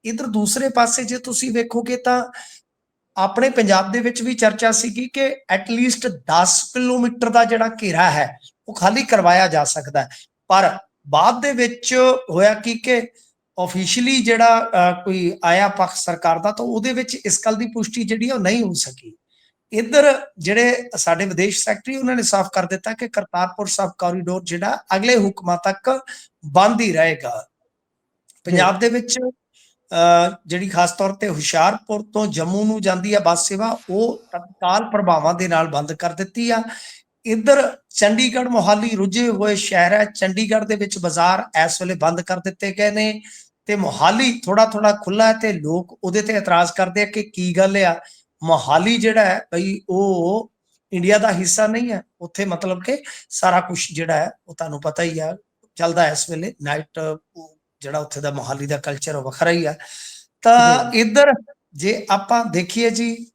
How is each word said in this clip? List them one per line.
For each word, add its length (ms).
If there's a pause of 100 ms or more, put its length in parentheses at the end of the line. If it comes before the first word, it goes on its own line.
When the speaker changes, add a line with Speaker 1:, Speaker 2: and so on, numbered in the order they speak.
Speaker 1:
ਇੱਧਰ 220
ਦੂਸਰੇ 420
ਪਾਸੇ 360
ਜੇ 140
ਤੁਸੀਂ 320
ਵੇਖੋਗੇ 460
ਤਾਂ 360 (840)
ਆਪਣੇ 340
ਪੰਜਾਬ 420
ਦੇ 80
ਵਿੱਚ 220
ਵੀ 120
ਚਰਚਾ 380
ਸੀਗੀ 360
ਕਿ 280 (180)
at 220
least 320
ਦਸ 640
ਕਿਲੋਮੀਟਰ 560
ਦਾ 160
ਜਿਹੜਾ 240
ਘੇਰਾ 420
ਹੈ 280 (300)
ਉਹ 60
ਖਾਲੀ 280
ਕਰਵਾਇਆ 460
ਜਾ 160
ਸਕਦਾ 380
ਹੈ, 60 (400)
ਪਰ 300 (300)
ਬਾਅਦ 340
ਦੇ 100
ਵਿੱਚ 440 (340)
ਹੋਇਆ 240
ਕੀ 200
ਕਿ 260 (640)
ਅਫੀਸ਼ੀਅਲੀ 580
ਜਿਹੜਾ, 520
ਅਹ, 300
ਕੋਈ 400
ਆਇਆ 240
ਪੱਖ 260
ਸਰਕਾਰ 440
ਦਾ, 140
ਤਾਂ 120
ਉਹਦੇ 280
ਵਿੱਚ 220
ਇਸ 320
ਗੱਲ 80
ਦੀ 120
ਪੁਸ਼ਟੀ 380
ਜਿਹੜੀ 240
ਆ 60
ਉਹ 60
ਨਹੀਂ 220
ਹੋ 100
ਸਕੀ। 440 (560)
ਇੱਧਰ 540 (120)
ਜਿਹੜੇ 580
ਸਾਡੇ 300
ਵਿਦੇਸ਼ 380
ਸੈਕਟਰੀ 320
ਉਹਨਾਂ 200
ਨੇ 60
ਸਾਫ਼ 300
ਕਰ 140
ਦਿੱਤਾ 260
ਕਿ 160
ਕਰਤਾਰਪੁਰ 580
ਸਾਹਿਬ 320
ਕਾਰੀਡੋਰ 460
ਜਿਹੜਾ 400 (120)
ਅਗਲੇ 200
ਹੁਕਮਾਂ 480
ਤੱਕ 360 (440)
ਬੰਦ 360
ਹੀ 120
ਰਹੇਗਾ। 560
Speaker 2:
ਜੀ। 960
Speaker 1:
ਪੰਜਾਬ 340
ਦੇ 100
ਵਿੱਚ, 320
ਅਹ, 1160 (100)
ਜਿਹੜੀ 220
ਖਾਸ 240
ਤੌਰ 220
ਤੇ 140
ਹੁਸ਼ਿਆਰਪੁਰ 760 (100)
ਤੋਂ 140
ਜੰਮੂ 380
ਨੂੰ 160
ਜਾਂਦੀ 340
ਆ 60
ਬੱਸ 280
ਸੇਵਾ, 300 (120)
ਉਹ 320 (100)
ਤਤਕਾਲ 580
ਪ੍ਰਭਾਵਾਂ 440
ਦੇ 140
ਨਾਲ 200
ਬੰਦ 240
ਕਰ 200
ਦਿੱਤੀ 380
ਆ। 120 (600)
ਇੱਧਰ 520 (120)
ਚੰਡੀਗੜ੍ਹ 600
ਮੋਹਾਲੀ 420
ਰੁੱਝੇ 380
ਹੋਏ 280
ਸ਼ਹਿਰ 360
ਹੈ, 120
ਚੰਡੀਗੜ੍ਹ 600
ਦੇ 120
ਵਿੱਚ 220
ਬਾਜ਼ਾਰ 460 (200)
ਇਸ 180
ਵੇਲੇ 120
ਬੰਦ 260
ਕਰ 180
ਦਿੱਤੇ 340
ਗਏ 180
ਨੇ 320 (420)
ਤੇ 120
ਮੋਹਾਲੀ 640
ਥੋੜ੍ਹਾ 260
ਥੋੜ੍ਹਾ 260
ਖੁੱਲ੍ਹਾ 340
ਹੈ 60
ਤੇ 200
ਲੋਕ 520
ਉਹਦੇ 180
ਤੇ 120
ਇਤਰਾਜ਼ 380
ਕਰਦੇ 300
ਆ 20
ਕਿ 180
ਕੀ 340
ਗੱਲ 200
ਆ, 240 (420)
ਮੋਹਾਲੀ 540
ਜਿਹੜਾ 280
ਹੈ 280
ਬਈ 360
ਉਹ 640 (400)
ਇੰਡੀਆ 260
ਦਾ 140
ਹਿੱਸਾ 340
ਨਹੀਂ 260
ਹੈ, 100 (180)
ਉੱਥੇ 240
ਮਤਲਬ 400
ਕਿ 180 (260)
ਸਾਰਾ 320
ਕੁਛ 320
ਜਿਹੜਾ 240
ਹੈ 140 (160)
ਉਹ 80
ਤੁਹਾਨੂੰ 260
ਪਤਾ 220
ਹੀ 160
ਆ 180 (380)
ਚੱਲਦਾ 340
ਇਸ 220
ਵੇਲੇ, 320
ਨਾਈਟ 360 (840)
ਜਿਹੜਾ 180
ਉੱਥੇ 220
ਦਾ 100
ਮੋਹਾਲੀ 360
ਦਾ 100
ਕਲਚਰ 400
ਉਹ 60
ਵੱਖਰਾ 280
ਹੀ 140
ਆ। 100 (680)
ਤਾਂ 480
Speaker 2:
ਜੀ। 100
Speaker 1:
ਇੱਧਰ 320 (400)
ਜੇ 380
ਆਪਾਂ 340
ਦੇਖੀਏ 460
ਜੀ 440